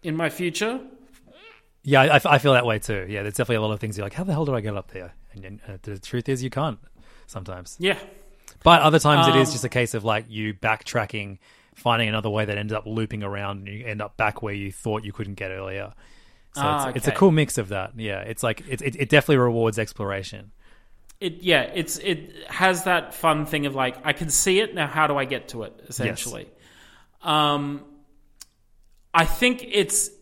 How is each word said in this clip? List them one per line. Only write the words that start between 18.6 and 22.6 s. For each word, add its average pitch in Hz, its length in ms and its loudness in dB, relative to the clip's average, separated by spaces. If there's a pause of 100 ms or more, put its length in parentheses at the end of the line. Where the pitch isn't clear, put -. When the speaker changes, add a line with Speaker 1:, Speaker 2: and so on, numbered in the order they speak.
Speaker 2:
it, 131 120 -6
it, 135 140 -4
it 127 140 -4
definitely 147 300 6
rewards 117 380 2
exploration. 101 760 -6 (680)
Speaker 1:
It, 175 220 -8
yeah, 170 180 6 (140)
it's, 170 240 -4
it - 500 -6
has 185 360 2